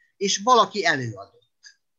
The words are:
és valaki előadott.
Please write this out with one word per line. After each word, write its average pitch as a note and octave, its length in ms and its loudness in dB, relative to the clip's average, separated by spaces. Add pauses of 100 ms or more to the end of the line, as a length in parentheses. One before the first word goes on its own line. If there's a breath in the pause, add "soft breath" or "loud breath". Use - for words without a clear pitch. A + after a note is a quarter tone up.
(160)
és G3 280 -4
valaki G#3 400 2
előadott. B2 960 -6 (200)